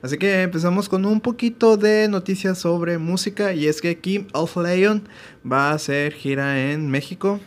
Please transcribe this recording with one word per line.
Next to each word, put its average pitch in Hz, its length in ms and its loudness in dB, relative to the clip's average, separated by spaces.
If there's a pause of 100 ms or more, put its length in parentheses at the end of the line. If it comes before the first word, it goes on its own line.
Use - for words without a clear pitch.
Así 135 160 -4
que 190 240 0
empezamos 180 480 0
con 190 160 0
un 214 160 2
poquito 233 560 2
de 214 320 4
noticias 190 500 -2
sobre 170 380 0
música, 185 560 -2
y 151 140 0
es 151 160 0
que 170 160 -2
King 202 340 -4
of 165 240 -4
Leon 185 500 2 (380)
va 139 280 2
a - 20 2
hacer 147 400 -2
gira 139 580 -2
en 151 180 -2
México. 185 560 -2